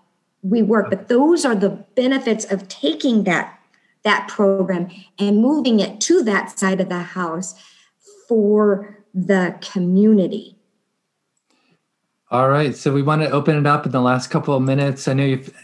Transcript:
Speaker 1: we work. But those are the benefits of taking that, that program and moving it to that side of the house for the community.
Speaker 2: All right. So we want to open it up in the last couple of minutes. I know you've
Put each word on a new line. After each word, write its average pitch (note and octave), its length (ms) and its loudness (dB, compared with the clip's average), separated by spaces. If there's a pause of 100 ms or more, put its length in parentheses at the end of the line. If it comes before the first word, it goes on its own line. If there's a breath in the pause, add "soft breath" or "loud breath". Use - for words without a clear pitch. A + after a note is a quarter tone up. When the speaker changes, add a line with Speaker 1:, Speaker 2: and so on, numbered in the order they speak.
(440)
Speaker 1:
we G#3+ 180 0
work. G#3 300 0
But - 160 -6
those D4 360 2
are B3 120 0
the G3 140 2
benefits B3 760 -2
of F#3+ 220 -6
taking C#4 560 -2
that, F3 340 -4 (460)
that - 240 -2
program F#3+ 640 -2 (260 loud breath)
and G#3 240 2
moving B3+ 380 2
it - 220 -4
to F4 220 2
that G#3 360 -4
side F#3+ 200 0
of F#3+ 100 -4
the F3 100 -6
house F3 560 -8 (720 soft breath)
for G#3 720 2 (160)
the F#3 440 0
community. F#3+ 960 0 (1700)
Speaker 2:
All B2+ 200 2
right. C#3+ 260 2
So C#3+ 180 -2
we C#3 80 2
want D3+ 220 0
to C#3+ 80 -2
open C#3+ 260 2
it C#3+ 80 0
up D3 220 2
in B2+ 40 -6
the B2+ 100 0
last B2 260 0
couple D3 260 -2
of C3+ 80 2
minutes. C3+ 460 -2
I C#3 60 0
know C#3 120 0
you've C3 260 -4 (120)